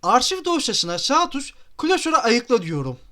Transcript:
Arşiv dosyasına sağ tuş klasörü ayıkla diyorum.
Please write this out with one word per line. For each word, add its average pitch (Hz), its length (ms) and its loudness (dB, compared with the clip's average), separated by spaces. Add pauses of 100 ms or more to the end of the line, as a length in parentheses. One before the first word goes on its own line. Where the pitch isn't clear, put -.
Arşiv 254 420 2
dosyasına 180 540 -2
sağ 311 320 2
tuş - 240 -8 (240)
klasörü 320 380 0
ayıkla 233 460 2
diyorum. 143 380 -6 (120)